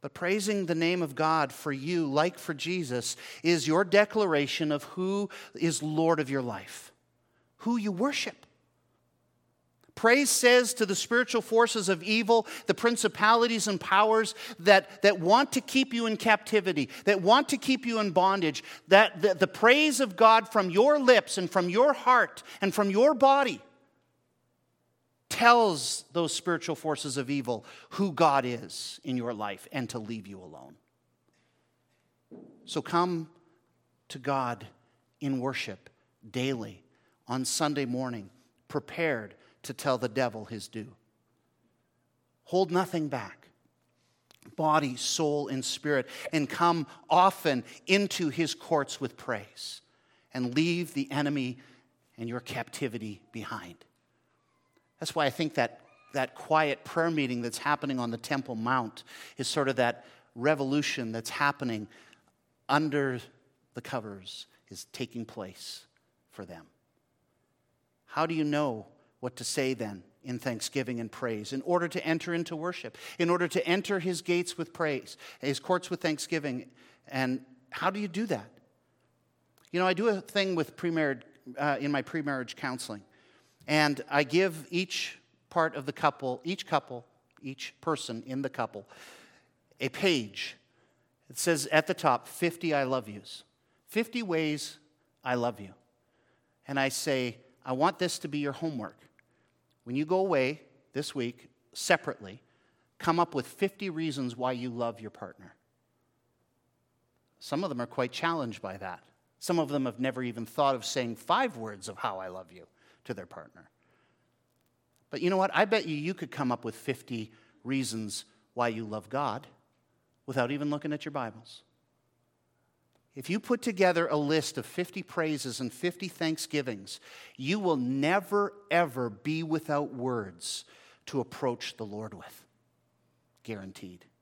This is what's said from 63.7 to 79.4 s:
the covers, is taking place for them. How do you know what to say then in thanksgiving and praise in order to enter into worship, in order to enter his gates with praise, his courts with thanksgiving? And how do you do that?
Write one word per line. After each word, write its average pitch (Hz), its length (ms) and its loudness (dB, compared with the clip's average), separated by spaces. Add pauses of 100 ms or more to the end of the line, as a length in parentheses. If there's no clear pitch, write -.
the 123 60 -10
covers, 104 640 -10 (220)
is - 240 -16
taking 123 320 -8
place - 640 -14 (440)
for 104 140 -14
them. 85 220 -18 (1400)
How 151 180 -2
do 165 100 -2
you 156 100 0
know 147 420 -2 (340)
what 123 160 -8
to 120 80 -12
say 131 300 -2
then 104 300 -10 (180)
in 123 160 -8
thanksgiving 120 640 -6
and 113 100 -8
praise 110 420 -6
in 135 100 -6
order 175 260 0
to - 180 -6
enter 165 260 -2
into 165 220 -4
worship, 160 420 -8 (220)
in 170 100 2
order 175 200 2
to - 180 -2
enter 190 320 0
his 175 240 -4
gates 175 340 -2
with 160 160 -8
praise, 151 440 -4 (240)
his 135 180 -2
courts 180 320 -2
with 175 100 -6
thanksgiving? 147 640 -4 (420)
And 131 320 -2 (300)
how 175 200 -2
do 190 80 -6
you 208 100 -4
do 190 180 -4
that? 117 240 -4 (1200)